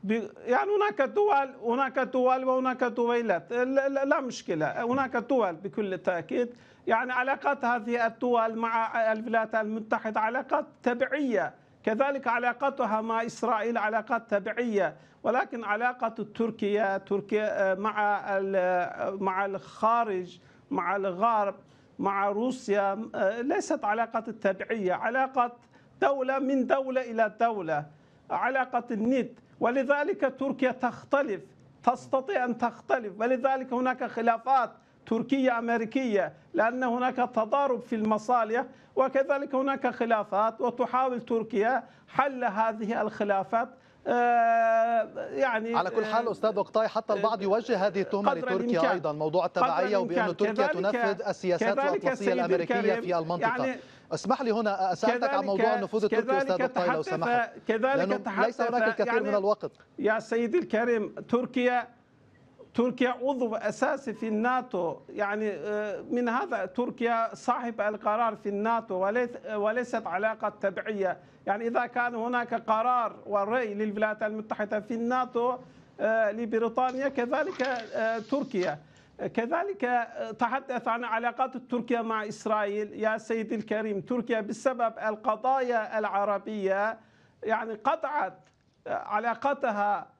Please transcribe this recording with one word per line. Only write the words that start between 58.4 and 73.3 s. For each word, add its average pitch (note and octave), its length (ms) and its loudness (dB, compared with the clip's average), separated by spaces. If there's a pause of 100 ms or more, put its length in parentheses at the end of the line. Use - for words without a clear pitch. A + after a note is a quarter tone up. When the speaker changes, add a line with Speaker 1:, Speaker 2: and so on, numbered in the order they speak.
Speaker 2:
ليس A#3+ 160 -2
هناك A#3 200 2
Speaker 1:
تحدث، A3 60 4
Speaker 2:
الكثير A3 260 0
Speaker 1:
يعني، G#3+ 160 2
Speaker 2:
من G#3 60 2
الوقت. G3+ 360 0 (280)
Speaker 1:
يا A3 200 2
سيدي A#3 400 0
الكريم، A3+ 560 0
تركيا، B3 720 0 (840)
تركيا B3 360 2
عضو B3 460 -2
أساسي C4 580 -2
في A3 140 -6
الناتو، A3+ 680 0 (120)
يعني، G#3 420 -2
آه، G#3 500 -4
من A#3+ 280 -2
هذا A#3+ 360 -2
تركيا A#3 720 -2
صاحب A#3+ 460 -2
القرار G#3+ 540 0
في - 140 -8
الناتو، A3 460 -2
وليس، G#3 340 0 (240)
وليست A3 540 -2
علاقة G#3 420 -2
تبعية. G3 680 -4 (280)
يعني G#3+ 220 -2
إذا A#3+ 180 0
كان A#3+ 300 -2
هناك A#3 380 -2
قرار A3+ 640 0 (100)
ورأي G#3 480 0